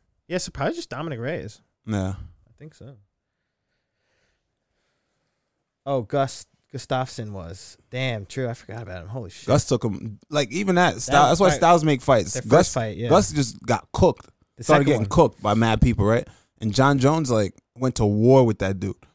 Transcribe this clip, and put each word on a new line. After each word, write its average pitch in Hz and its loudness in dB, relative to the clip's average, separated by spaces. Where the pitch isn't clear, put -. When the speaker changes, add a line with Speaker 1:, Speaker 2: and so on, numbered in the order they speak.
Speaker 1:
Yeah, 180 -4
so - -10
probably 180 -6
just 339 -12
Dominic 147 -8
Reyes. 117 -10
Speaker 2:
Yeah. 95 -4
Speaker 1:
I - -20
think 151 -20
so. 131 -20
Oh, 139 -2
Gus 135 -4
Gustafsson 127 -6
was. 92 -16
Damn, 123 -6
true. 127 -8
I 117 -8
forgot 117 -16
about 92 -14
him. 80 -18
Holy 110 -12
shit. - -18
Speaker 2:
Gus - 2
took 123 0
him. 107 -6
Like, 143 -2
even 185 0
that. 175 4
Speaker 1:
That - -10
Speaker 2:
Style, 143 4
that's 165 2
why 190 6
Speaker 1:
fight, 147 0
Speaker 2:
Styles 170 4
make 147 2
fights. 104 2
Speaker 1:
their 127 -6
Speaker 2:
Gus, 110 -12
Speaker 1:
first 175 4
fight, 110 -6
yeah. 120 -6
Speaker 2:
Gus 185 4
just 139 -4
got - -4
cooked. - 0
Speaker 1:
The 120 -16
Speaker 2:
Started 151 4
Speaker 1:
second 139 0
Speaker 2:
getting 131 2
Speaker 1:
one. 101 -4
Speaker 2:
cooked 156 2
by 104 0
mad 110 2
people, 110 2
right? 113 0
And 110 -4
John 135 4
Jones, 143 0
like, 107 0
went 123 -4
to 110 0
war 117 4
with 110 -2
that 98 -4
dude. 95 -6